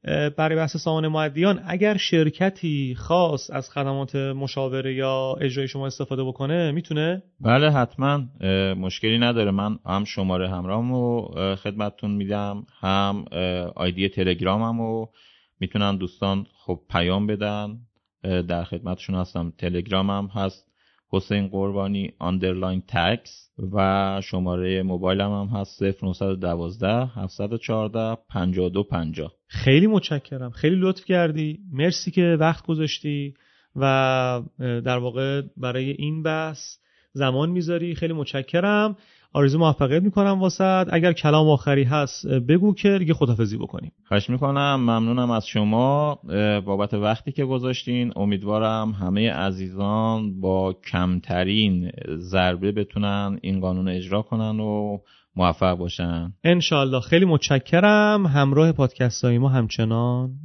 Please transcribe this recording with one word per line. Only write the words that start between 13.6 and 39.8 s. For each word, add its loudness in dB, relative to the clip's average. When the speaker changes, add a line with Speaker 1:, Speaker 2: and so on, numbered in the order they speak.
Speaker 2:
آی 0
دی -2
تلگراممو -2
می‌تونن 0
دوستان -2
خب -4
پیام 0
بدن. -4
اه، 0
در -4
خدمتشون -6
هستم. -4
تلگرامم -2
هست -6
حسین 0
قربانی -2
آندرلاین -2
تکس -2
و 2
شماره -2
موبایلم 0
هم -4
هست -6
صفر -2
نهصد -4
و 0
دوازده، -2
هفتصد -8
و -4
چهارده، -4
پنجاه 0
و 0
دو -2
پنجاه. -6
Speaker 1:
خیلی 4
متشکرم، -2
خیلی 0
لطف 0
کردی، 0
مرسی -2
که 4
وقت 0
گذاشتی -4
و، 0
اه، 0
در -2
واقع -2
برای -4
این -6
بحث -6
زمان 0
می‌ذاری. -2
خیلی -4
متشکرم، 0
آرزو 4
موفقیت 4